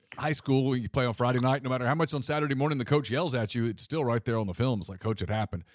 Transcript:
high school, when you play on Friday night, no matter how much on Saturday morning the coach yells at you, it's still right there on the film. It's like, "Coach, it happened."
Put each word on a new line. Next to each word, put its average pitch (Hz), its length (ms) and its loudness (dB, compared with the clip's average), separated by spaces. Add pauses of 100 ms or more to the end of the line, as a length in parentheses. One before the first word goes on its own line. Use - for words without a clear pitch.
(160)
high 156 160 -2
school, 135 360 2
when 127 120 2
you 110 80 -4
play 131 160 0
on 123 80 0
Friday 123 280 2
night, 131 220 2
no 131 60 -4
matter 127 180 0
how 135 80 2
much 160 200 0
on 139 80 -2
Saturday 147 320 0
morning 139 240 0
the 123 60 0
coach 147 260 2
yells 135 240 0
at 113 200 0
you, 117 120 0
it's 110 160 -4
still 151 220 -2
right 117 200 0
there 113 140 0
on 110 80 0
the 92 80 -4
film. 117 260 0
It's 85 80 -8
like, 95 120 -12
"Coach, 110 200 -2
it 90 80 -4
happened." 104 360 -2 (100)